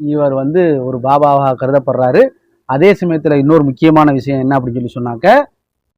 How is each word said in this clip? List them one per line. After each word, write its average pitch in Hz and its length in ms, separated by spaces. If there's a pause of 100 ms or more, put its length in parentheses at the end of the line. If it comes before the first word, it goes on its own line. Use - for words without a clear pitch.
(140)
இவர் 147 200
வந்து 139 280 (240)
ஒரு 127 180
பாபாவாக 139 560
கருதப்படுறாரு. 131 640 (480)
அதே 147 200 (100)
சமயத்துல 160 420
இன்னொரு 151 220
முக்கியமான 151 480
விஷயம் 135 320
என்ன 131 140
அப்படின்னு 123 360
சொல்லி - 20
சொன்னாக்க, 120 320 (720)